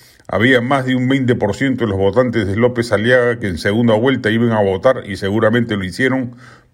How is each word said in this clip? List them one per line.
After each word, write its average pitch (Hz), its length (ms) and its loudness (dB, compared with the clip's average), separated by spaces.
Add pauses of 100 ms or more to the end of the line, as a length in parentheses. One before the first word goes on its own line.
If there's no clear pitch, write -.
(260)
había 117 360 2
más 131 240 -2
de 131 100 0
un 127 140 0
veinte 131 260 2
por 101 180 -2
ciento 135 300 -2
de 110 60 0
los 98 80 -2
votantes 104 500 0
de 98 80 -4
López 117 380 0
Aliaga 120 460 2
que 113 80 -6
en 87 100 -4
segunda 110 380 2
vuelta 123 340 0
iban 113 220 2
a 107 100 0
votar, 98 440 0
y 95 120 -10
seguramente 110 580 0
lo 98 80 -4
hicieron, 127 540 -4 (360)